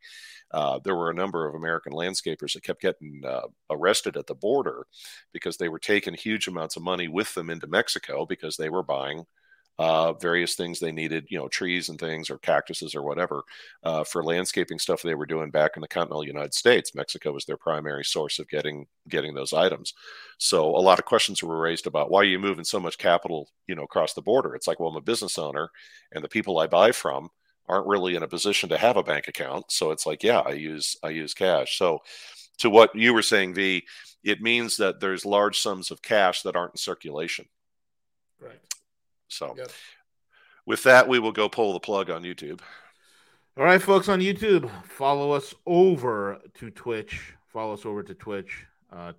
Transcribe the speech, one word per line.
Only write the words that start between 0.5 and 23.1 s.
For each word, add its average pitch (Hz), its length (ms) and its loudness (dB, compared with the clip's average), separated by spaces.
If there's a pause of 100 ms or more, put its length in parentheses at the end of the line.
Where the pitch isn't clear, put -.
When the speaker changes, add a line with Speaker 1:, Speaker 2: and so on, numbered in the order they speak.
Speaker 1:
Uh, 71 320 -2
there 98 120 -2
were 85 140 -2
a 82 40 -4
number 87 320 -4
of 73 80 -8
American 82 380 -6
landscapers 82 600 -6
that - 80 -16
kept - 180 -8
getting, 76 460 -6
uh, 64 160 -6 (260)
arrested 82 480 0
at 73 100 -8
the - 80 -8
border 80 520 -2 (480)
because 87 240 -8
they 87 100 -2
were 80 100 -8
taking 98 360 0
huge 110 340 -4
amounts 85 280 -8
of 85 60 -12
money 90 260 -2
with 95 260 -2
them 82 160 -8
into 80 160 -10
Mexico 78 580 -2
because 82 320 -8
they 78 140 -6
were 92 120 -2
buying, 73 440 -6 (520)
uh, 82 340 2
various 87 420 0
things 85 240 -6
they 82 140 -4
needed, 80 380 -6
you 90 80 -6
know, 67 100 -8
trees 90 400 -4
and 78 100 -12
things 80 300 -8
or 69 80 -10
cactuses 80 580 -2
or 76 60 -6
whatever, 73 420 -4 (400)
uh, 78 220 -2
for 85 180 -6
landscaping 85 560 -2
stuff - 220 -2
they 82 140 -2
were 73 100 -6
doing 78 260 -6
back 76 240 4
in 80 60 -4
the 78 80 0
continental 78 340 -2
United 73 300 -8
States. 117 420 4
Mexico 69 380 -6
was 71 140 -8
their 73 100 -6
primary 76 480 -4
source 76 340 -4
of 76 120 -10
getting, 73 360 -6 (220)
getting 78 240 -4
those 69 220 -6
items. 82 400 0 (420)
So 78 400 2
a 92 80 4
lot 92 140 8
of - 80 -2
questions 107 360 0
were 82 160 -6
raised 82 280 -2
about, 78 240 -2
"Why 95 100 6
are 101 40 8
you 92 140 2
moving 95 260 -4
so 104 140 -4
much 87 200 -6
capital, 85 500 0 (180)